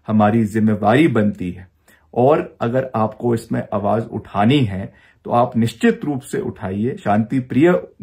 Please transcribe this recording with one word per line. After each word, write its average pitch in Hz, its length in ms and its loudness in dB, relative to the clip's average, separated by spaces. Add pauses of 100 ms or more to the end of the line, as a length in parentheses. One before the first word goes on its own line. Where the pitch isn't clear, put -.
हमारी 110 380 4
जिम्मेवारी 107 640 2
बनती 104 420 -2
है। 90 180 -16 (460)
और 151 460 2
अगर 127 340 -2
आपको 120 400 -2
इसमें 117 400 -6
आवाज 107 320 -2
उठानी 107 540 0
है, 95 340 -4 (300)
तो - 60 -10
आप 120 260 0
निश्चित 117 480 0
रूप 143 160 -4
से - 200 -6
उठाइए, 107 560 -6
शांति 110 440 0
प्रिय 139 320 2 (300)